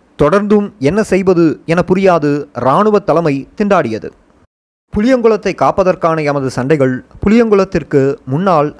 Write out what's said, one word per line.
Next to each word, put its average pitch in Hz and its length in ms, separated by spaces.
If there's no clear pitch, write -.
தொடர்ந்தும் 202 480
என்ன 165 220
செய்வது 185 420
என 165 180
புரியாது 175 460
இராணுவ 185 440
தலைமை 160 340
திண்டாடியது. 165 560
புளியங்குளத்தை 220 600
காப்பதற்கான 165 680
எமது 143 260
சண்டைகள் 131 440
புளியங்குளத்திற்கு 196 840
முன்னால் 151 440